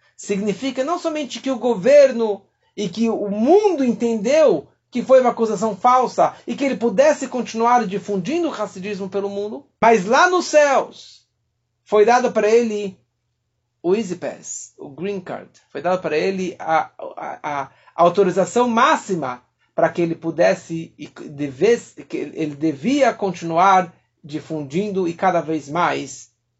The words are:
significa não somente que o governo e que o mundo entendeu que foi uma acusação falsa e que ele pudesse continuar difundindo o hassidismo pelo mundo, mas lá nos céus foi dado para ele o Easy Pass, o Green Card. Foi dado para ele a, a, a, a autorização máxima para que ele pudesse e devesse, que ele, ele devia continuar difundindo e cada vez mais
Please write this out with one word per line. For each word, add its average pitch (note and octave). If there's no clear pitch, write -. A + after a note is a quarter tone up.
significa G#3+
não E4+
somente D4+
que C4
o C4
governo A#3
e G3+
que A3
o G#3
mundo D4
entendeu A#3
que A#3+
foi C4
uma B3
acusação A3
falsa B3
e A#3
que -
ele B3+
pudesse B3
continuar A#3
difundindo G#3
o C#4
hassidismo G3
pelo G3+
mundo, G#3
mas A3
lá C#4+
nos F4+
céus -
foi G#3
dado A#3+
para G#3
ele G#3+
o F3
Easy G3
Pass, -
o D3
Green F#3
Card. A2+
Foi C#3
dado F3+
para D3+
ele F#3
a, -
a, -
a, D3
a C3
autorização F#3
máxima G#3+
para D#3+
que E3+
ele E3+
pudesse E3
e D3
devesse, D3
que -
ele, C#3+
ele D3+
devia D#3+
continuar F3+
difundindo D#3+
e E3
cada F3
vez D3
mais C#3+